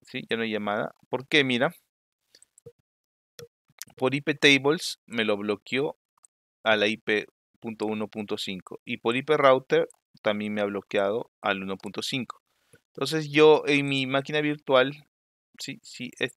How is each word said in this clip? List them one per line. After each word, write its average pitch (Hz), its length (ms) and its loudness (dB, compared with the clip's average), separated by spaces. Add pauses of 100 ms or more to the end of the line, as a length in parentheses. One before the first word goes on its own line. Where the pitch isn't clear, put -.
¿Sí? - 260 -10
Ya 117 80 -2
no 113 60 -2
hay 113 80 -2
llamada. 104 440 -4 (140)
¿Por 131 200 -6
qué? 147 160 4
Mira. 131 280 0 (2250)
Por 131 200 -2
I 147 60 -4
P 156 120 -2
tables 143 720 2
me 113 180 -2
lo 104 120 2
bloqueó 104 600 -4 (680)
a 110 120 4
la 104 120 2
I 110 80 -2
P 104 300 -2 (340)
punto 110 260 -6
uno 107 220 -6
punto 107 280 -8
cinco. - 480 -12
Y 120 120 -8
por 117 200 -2
I 131 60 -2
P 151 140 0
router 139 520 4 (340)
también 104 300 -2
me 107 80 -4
ha 104 40 0
bloqueado 101 680 -2 (100)
al 95 220 -2
uno 95 140 -8
punto 104 260 -10
cinco. - 400 -8 (500)
Entonces 147 380 -4
yo 151 360 8
en 143 220 2
mi 135 180 -2
máquina 139 340 -2
virtual, 147 680 0 (520)
sí, - 240 -14
sí, - 360 -14
es-, - 180 -4